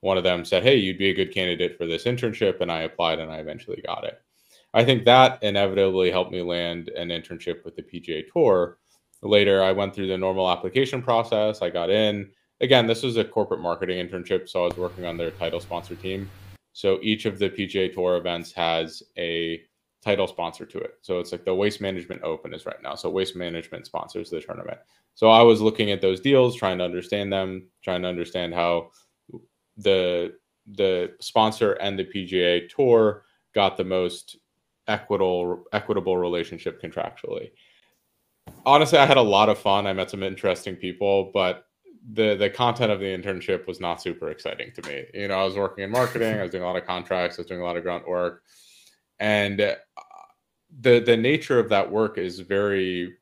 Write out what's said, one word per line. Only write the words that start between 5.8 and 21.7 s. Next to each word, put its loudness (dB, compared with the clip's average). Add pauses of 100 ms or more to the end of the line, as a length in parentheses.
helped -2
me -6
land -4
an -8
internship -8
with -14
the -12
P -14
G -10
A -6
Tour. 2 (440)
Later, 4
I 4
went -2
through -6
the -2
normal 0
application -2
process. 0
I -2
got -4
in. 0 (300)
Again, 4
this 0
was -2
a 2
corporate -2
marketing -4
internship, -6
so -2
I 2
was -4
working -8
on -8
their -4
title -6
sponsor -10
team. -8 (420)
So 0
each -2
of -4
the 0
P -6
G -4
A 0
Tour -2
events -6
has -4 (140)
a -6 (400)
title 0
sponsor -8
to -14
it. -10
So -4
it's -8
like -10
the 0
Waste -2